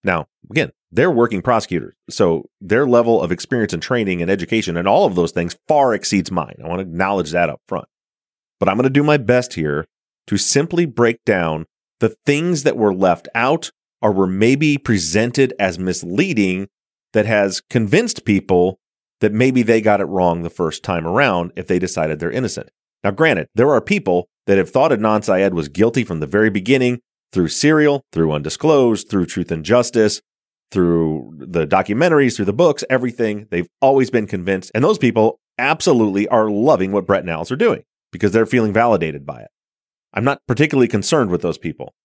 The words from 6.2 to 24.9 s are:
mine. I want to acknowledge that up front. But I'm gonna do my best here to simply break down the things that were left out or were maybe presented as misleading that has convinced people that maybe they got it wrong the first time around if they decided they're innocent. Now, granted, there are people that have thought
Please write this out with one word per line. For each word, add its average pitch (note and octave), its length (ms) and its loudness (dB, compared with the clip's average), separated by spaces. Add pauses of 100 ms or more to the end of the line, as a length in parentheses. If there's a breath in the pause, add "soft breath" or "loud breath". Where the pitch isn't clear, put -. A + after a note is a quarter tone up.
mine. D#2 320 -6
I D#2+ 60 -12
want F2+ 120 -6
to F#2+ 60 -10
acknowledge F2+ 440 -2
that E2+ 200 0
up - 160 -14
front. - 200 -8 (760)
But - 80 0
I'm G2 80 -2
gonna C3 140 0
do C#3+ 120 2
my D3+ 140 2
best B2 380 0
here D2+ 320 -4 (400)
to G2+ 100 -2
simply E3+ 500 0
break A#2 380 0
down E2 420 -2 (340)
the A2+ 160 -2 (100)
things D3+ 360 0
that D3 140 0
were G#2 180 2
left F#2 400 0
out C3+ 360 -2 (300)
or G#2+ 120 2
were F#2+ 140 2
maybe C3+ 520 2
presented A2 800 0
as F#2 200 -2
misleading F#2+ 880 -2 (440)
that G#2+ 140 2
has G#2 340 0
convinced B2 640 -2
people F#2 540 2 (460)
that G#2 80 0
maybe B2+ 300 2
they A2 180 2
got G#2 220 2
it - 20 -2
wrong E2+ 380 0
the E2+ 80 -8
first - 320 -6
time E2+ 240 -4
around F2+ 500 0
if F#2 100 -12
they F#2 120 0
decided D#2+ 400 -4
they're E2+ 120 -6
innocent. - 380 -8 (340)
Now, G2+ 80 0
granted, G2+ 440 0
there B2+ 160 2
are A#2+ 100 4
people F#2 480 -2 (180)
that G2 120 4
have F#2 100 0
thought C#3+ 220 2